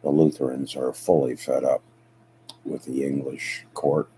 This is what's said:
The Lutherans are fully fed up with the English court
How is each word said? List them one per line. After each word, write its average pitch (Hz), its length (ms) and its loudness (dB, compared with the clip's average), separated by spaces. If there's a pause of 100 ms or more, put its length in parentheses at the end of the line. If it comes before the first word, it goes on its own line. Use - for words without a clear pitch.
The 71 80 0
Lutherans 69 640 2
are 64 180 -4
fully 69 420 2
fed 65 280 -2
up 65 200 0 (800)
with 71 200 -8
the 65 200 -4
English 67 600 -6 (100)
court 71 420 2